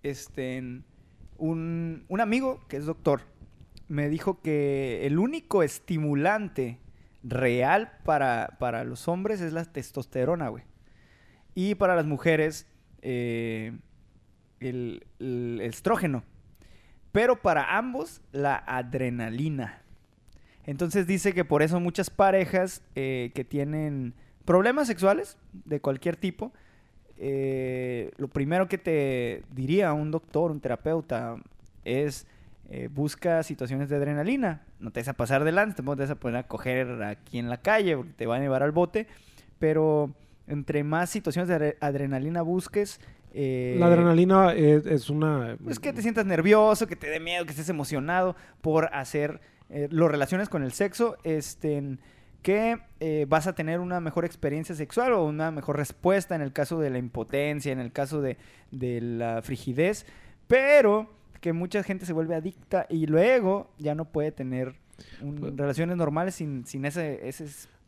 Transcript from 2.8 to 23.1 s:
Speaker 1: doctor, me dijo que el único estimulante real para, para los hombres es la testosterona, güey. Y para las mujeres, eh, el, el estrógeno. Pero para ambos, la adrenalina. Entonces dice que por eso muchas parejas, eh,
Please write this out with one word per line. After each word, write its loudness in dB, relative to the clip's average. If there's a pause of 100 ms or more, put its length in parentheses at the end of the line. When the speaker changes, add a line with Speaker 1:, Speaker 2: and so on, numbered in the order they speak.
Speaker 1:
doctor, 0 (680)
me -2
dijo -2
que -2
el 2
único 0
estimulante -2 (440)
real 2 (100)
para, 0
para -4
los -8
hombres -2
es -4
la -4
testosterona, -4
güey. -12 (920)
Y 0
para 4
las 2
mujeres, 0 (340)
eh, -4 (880)
el, -8 (140)
el -4
estrógeno. -2 (880)
Pero 4
para 2
ambos, -6 (100)
la 0
adrenalina. -4 (840)
Entonces -2
dice 0
que 0
por 4
eso 2
muchas -2
parejas, 2 (140)
eh, -4